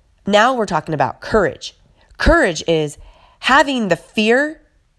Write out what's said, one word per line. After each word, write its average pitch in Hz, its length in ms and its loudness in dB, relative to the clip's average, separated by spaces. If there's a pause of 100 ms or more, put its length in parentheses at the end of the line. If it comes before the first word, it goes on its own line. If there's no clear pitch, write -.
(260)
now 214 280 2
we're 226 120 -4
talking 160 280 -4
about 139 260 -2
courage. - 540 -4 (440)
Courage 254 500 2
is 156 300 -2 (420)
having 262 480 0
the 170 80 0
fear 254 680 -2 (360)